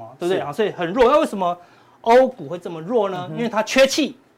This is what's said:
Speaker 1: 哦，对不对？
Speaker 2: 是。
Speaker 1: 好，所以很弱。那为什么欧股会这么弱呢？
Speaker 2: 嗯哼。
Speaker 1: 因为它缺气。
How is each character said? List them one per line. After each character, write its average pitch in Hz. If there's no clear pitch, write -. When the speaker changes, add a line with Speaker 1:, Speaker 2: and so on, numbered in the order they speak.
Speaker 1:
哦， 113
对 175
不 190
对？ 190
Speaker 2:
是。 -
Speaker 1:
好， 143
所 214
以 185
很 170
弱。 233
那 294
为 302
什 214
么 175
欧 247
股 156
会 175
这 185
么 165
弱 202
呢？ 180
Speaker 2:
嗯 -
哼。 160
Speaker 1:
因 233
为 226
它 220
缺 262
气。 269